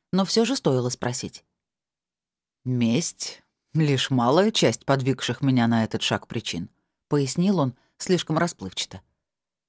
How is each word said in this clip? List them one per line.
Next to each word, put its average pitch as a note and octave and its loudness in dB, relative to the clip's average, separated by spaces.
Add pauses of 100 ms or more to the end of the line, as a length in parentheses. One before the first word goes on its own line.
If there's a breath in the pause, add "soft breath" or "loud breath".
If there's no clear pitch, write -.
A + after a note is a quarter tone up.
(120)
но F#3+ 2
всё A3 2
же B3 -2
стоило B2+ 0
спросить. - -6 (1160)
«Месть — B2 -2 (320)
лишь D3 0
малая C3+ 4
часть - 0
подвигших C3 -2
меня C3 2
на A#2 2
этот G#2+ -4
шаг - -2
причин», - -8 (420)
пояснил E3+ 2
он C3 0 (220)
слишком E3 -2
расплывчато. - -6 (680)